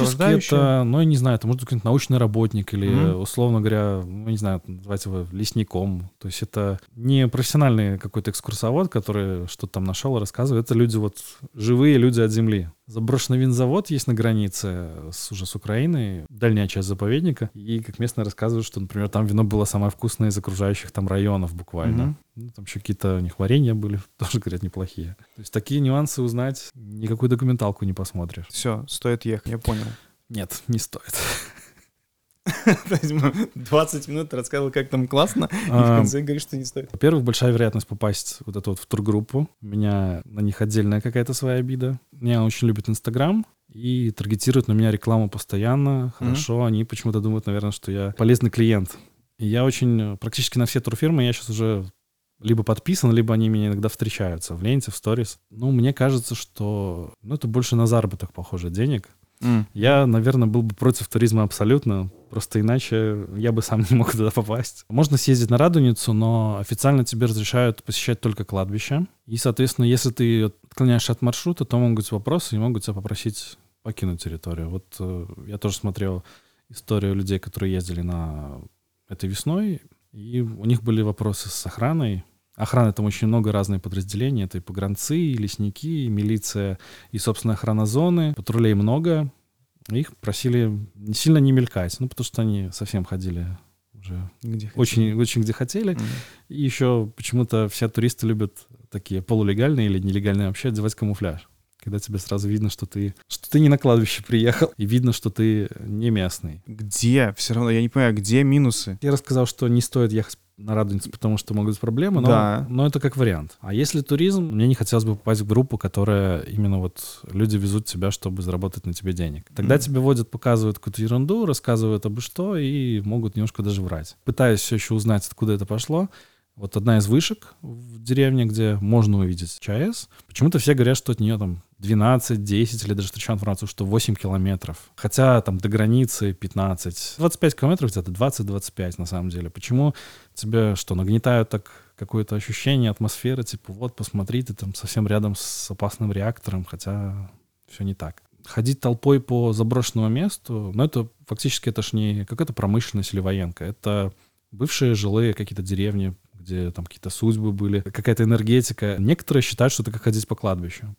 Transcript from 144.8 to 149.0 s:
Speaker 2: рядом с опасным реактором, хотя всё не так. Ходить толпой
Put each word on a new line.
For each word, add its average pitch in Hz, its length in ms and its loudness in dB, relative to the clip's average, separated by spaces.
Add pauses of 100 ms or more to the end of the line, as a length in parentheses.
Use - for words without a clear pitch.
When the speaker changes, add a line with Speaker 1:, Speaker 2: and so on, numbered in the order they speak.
Speaker 2:
рядом 104 300 0
с - 340 -8
опасным 101 400 -4
реактором, 98 540 -4
хотя 98 640 -8 (400)
всё - 140 -8
не 98 80 -2
так. - 280 -10 (240)
Ходить 127 360 -2
толпой 131 400 2